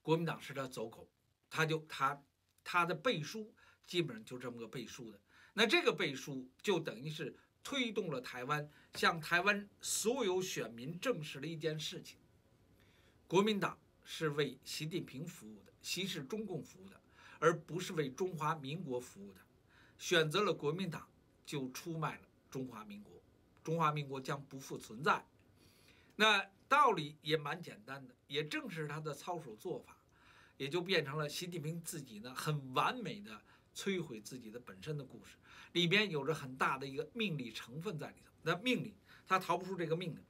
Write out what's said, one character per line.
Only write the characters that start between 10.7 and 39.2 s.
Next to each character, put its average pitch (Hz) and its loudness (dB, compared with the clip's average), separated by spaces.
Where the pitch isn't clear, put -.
民 156 -8
证 165 2
实 147 -8
了 139 -4
一 165 -4
件 156 0
事 160 -6
情： - -16
国 185 6
民 214 4
党 165 -2
是 - -2
为 143 0
习 - -6
近 165 -2
平 147 -8
服 214 -14
务 208 -18
的， - -20
习 185 -2
是 160 -4
中 214 -4
共 185 -4
服 - -16
务 196 -16
的， - -20
而 165 6
不 165 -6
是 185 -6
为 147 0
中 180 -2
华 156 2
民 147 -6
国 127 -2
服 - -14
务 - -16
的。 - -20
选 160 4
择 185 4
了 190 4
国 151 0
民 180 -2
党， - -10
就 131 -4
出 160 -6
卖 151 -2
了 - -20
中 131 -4
华 110 -12
民 104 -12
国， - -20
中 160 0
华 160 4
民 147 -2
国 135 -4
将 139 -4
不 135 -12
复 131 -8
存 113 -12
在。 180 4
那 202 8
道 269 10
理 151 0
也 151 4
蛮 147 0
简 113 -12
单 135 -8
的， 127 -18
也 143 0
正 277 -4
是 160 -4
他 147 -4
的 151 -4
操 175 -4
守 127 -10
做 - -4
法， - -16
也 135 -4
就 170 0
变 180 4
成 139 -4
了 151 0
习 175 -6
近 175 -4
平 165 -4
自 156 -8
己 113 -14
呢， 123 -10
很 135 -2
完 156 4
美 135 -6
的 214 -14
摧 190 -2
毁 110 -8
自 - -12
己 113 -12
的 110 -10
本 95 -16
身 151 -4
的 135 -8
故 - -16
事， - -20
里 175 4
边 196 6
有 143 0
着 156 4
很 131 -8
大 160 2
的 131 -6
一 135 -6
个 151 -4
命 202 0
理 113 -6
成 - -10
分 180 -4
在 135 -8
里 - -20
头。 - -20
那 170 2
命 214 2
理， - -8